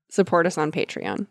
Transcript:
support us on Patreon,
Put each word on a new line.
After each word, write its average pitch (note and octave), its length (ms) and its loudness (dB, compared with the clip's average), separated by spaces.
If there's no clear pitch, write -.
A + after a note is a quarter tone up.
support F3 380 2
us F#3 100 -6
on D#3 140 0
Patreon, - 580 -4